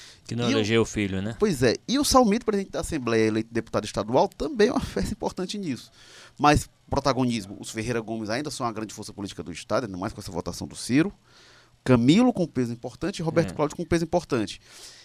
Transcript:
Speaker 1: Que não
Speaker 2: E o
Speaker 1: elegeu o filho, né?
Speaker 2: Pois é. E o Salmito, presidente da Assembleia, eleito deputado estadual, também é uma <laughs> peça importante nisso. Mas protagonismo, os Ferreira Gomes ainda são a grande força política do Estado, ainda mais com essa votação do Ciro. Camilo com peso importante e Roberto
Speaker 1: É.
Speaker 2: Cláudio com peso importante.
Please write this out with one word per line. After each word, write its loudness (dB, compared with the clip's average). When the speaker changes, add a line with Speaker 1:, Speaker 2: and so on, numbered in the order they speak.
Speaker 1:
Que -8
não -2
Speaker 2:
E 0
o 2
Speaker 1:
elegeu 4
o 0
filho, -2
né? -6
Speaker 2:
Pois 0
é. 6
E 0
o 0
Salmito, 4
presidente -2
da -6
Assembleia, 2
eleito 0
deputado -2
estadual, 0
também 0
é -2
uma 0
<laughs> -8
peça -2
importante -6
nisso. -6
Mas 4
protagonismo, -2
os -12
Ferreira -4
Gomes -6
ainda -4
são -6
a -4
grande -8
força -14
política -8
do -12
Estado, -2
ainda -8
mais -6
com -14
essa -14
votação -6
do -14
Ciro. 2
Camilo 6
com -2
peso -4
importante -10
e -6
Roberto 0
Speaker 1:
É. -14
Speaker 2:
Cláudio -2
com -6
peso 0
importante. -2